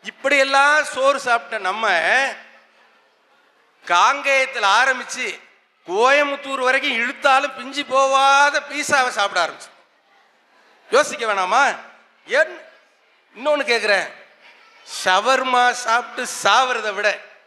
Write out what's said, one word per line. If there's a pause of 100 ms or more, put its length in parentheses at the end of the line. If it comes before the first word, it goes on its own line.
இப்படியெல்லாம் (140)
சோறு
சாப்பிட்ட (120)
நம்ம (1900)
காங்கேயத்துல (100)
ஆரம்பிச்சு (600)
கோயம்புத்தூர்
வரைக்கும்
இழுத்தாலும்
பிஞ்சு
போவாத (140)
பீஸாவை
சாப்பிட
ஆரம்பிச்சு. (1160)
யோசிக்க
வேணாமா? (640)
ஏன்? (800)
இன்னொன்னு
கேக்குறேன், (800)
ஷவர்மா (200)
சாப்பிட்டு (200)
சாவறதை
விட (380)